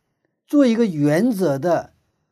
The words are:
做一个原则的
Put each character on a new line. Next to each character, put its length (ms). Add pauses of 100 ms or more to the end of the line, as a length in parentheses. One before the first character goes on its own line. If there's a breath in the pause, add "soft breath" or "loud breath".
(460)
做 180
一 120
个 100
原 460
则 260
的 340 (400)